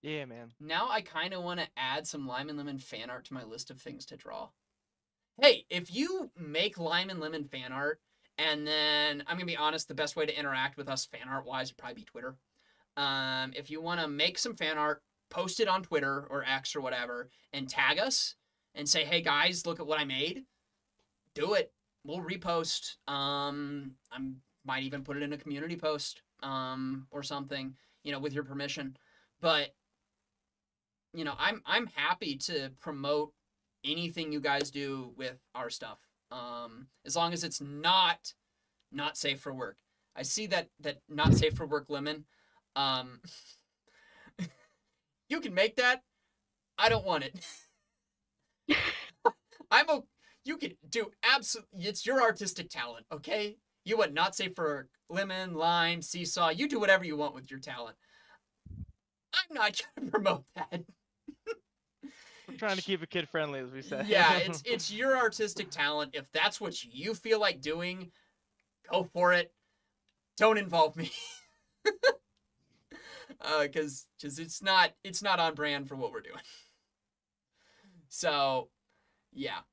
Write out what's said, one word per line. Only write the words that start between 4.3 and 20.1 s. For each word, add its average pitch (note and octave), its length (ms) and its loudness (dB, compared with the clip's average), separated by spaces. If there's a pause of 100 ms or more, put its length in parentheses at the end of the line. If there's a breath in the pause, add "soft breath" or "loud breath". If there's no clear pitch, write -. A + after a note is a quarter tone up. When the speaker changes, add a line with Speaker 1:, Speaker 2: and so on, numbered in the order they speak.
Speaker 2:
Hey, C4+ 280 8
if F3 240 -4
you E4+ 440 -2
make E3+ 400 -2
Lime F3 320 0
and F3+ 100 -6
Lemon D#3 260 -6
fan B2+ 260 -10
art, C#3+ 300 -4 (360)
and - 300 0
then, D3+ 600 2
I'm D#4+ 100 -2
gonna - 80 -4
be E3+ 120 -4
honest, D#3 300 0
the D3+ 80 -10
best D3 200 -2
way D#3 100 2
to D3 140 -2
interact C3+ 380 0
with C#3 120 -8
us C3 160 -2
fan C3 220 -14
art C3+ 180 -6
wise C3 260 -4
would - 60 -20
probably B2 180 -12
be A2 100 -18
Twitter. C3 320 -12 (600 soft breath)
Um, C4 580 -2
if C3+ 140 -10
you D#3 120 -8
wanna E3 260 -2
make D#3+ 300 2
some A#3+ 180 -2
fan D#3 220 -2
art, D3+ 260 0 (260)
post F#3 300 -2
it G#3+ 80 6
on F#3 160 4
Twitter C#3+ 440 0
or C3+ 180 -4
X C3 300 0
or D3 60 -2
whatever, B2 480 -4 (240 soft breath)
and C3+ 160 -6
tag D3 300 4
us - 360 0 (400)
and D3 120 -4
say, D3+ 180 4
"Hey E3+ 160 4
guys, E3 440 4
look E3 140 -2
at D#3 80 -6
what D3+ 120 2
I D3 60 2
made." D3+ 400 -2 (880)